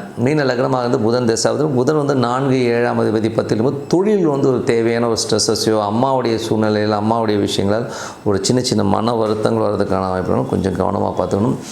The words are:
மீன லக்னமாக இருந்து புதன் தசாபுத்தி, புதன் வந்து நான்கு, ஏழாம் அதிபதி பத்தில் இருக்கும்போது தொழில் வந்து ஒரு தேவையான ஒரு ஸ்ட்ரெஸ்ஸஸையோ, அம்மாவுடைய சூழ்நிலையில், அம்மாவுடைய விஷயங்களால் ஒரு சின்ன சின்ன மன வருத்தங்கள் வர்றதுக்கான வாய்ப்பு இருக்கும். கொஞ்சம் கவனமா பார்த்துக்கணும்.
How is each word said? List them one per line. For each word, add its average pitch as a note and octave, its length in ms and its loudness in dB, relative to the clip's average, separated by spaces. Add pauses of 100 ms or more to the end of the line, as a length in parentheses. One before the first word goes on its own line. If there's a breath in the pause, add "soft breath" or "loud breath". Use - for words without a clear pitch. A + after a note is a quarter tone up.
(180)
மீன C#3+ 280 2
லக்னமாக B2+ 380 0
இருந்து A#2+ 160 0
புதன் A#2 280 0
தசாபுத்தி, A2+ 460 2
புதன் C3 260 2
வந்து C#3 160 0
நான்கு, B2+ 420 0 (100)
ஏழாம் A#2 340 0
அதிபதி A2 280 0
பத்தில் G#2+ 260 -2
இருக்கும்போது C#3 320 0
தொழில் F#3+ 400 2
வந்து C#3 220 2
ஒரு A#2+ 140 2
தேவையான A#2 440 0
ஒரு A2 120 0
ஸ்ட்ரெஸ்ஸஸையோ, A2 640 0
அம்மாவுடைய A#2+ 560 0
சூழ்நிலையில், G#2+ 560 0
அம்மாவுடைய G#2+ 440 0
விஷயங்களால் G2+ 480 0 (380 loud breath)
ஒரு G2+ 160 2
சின்ன B2 200 2
சின்ன G#2+ 220 0
மன G2+ 320 2
வருத்தங்கள் A2 500 0
வர்றதுக்கான F#2+ 440 0
வாய்ப்பு F#2 220 -2
இருக்கும். A#2 220 -2
கொஞ்சம் F#2 240 0
கவனமா G2 340 0
பார்த்துக்கணும். G2 460 0 (140 loud breath)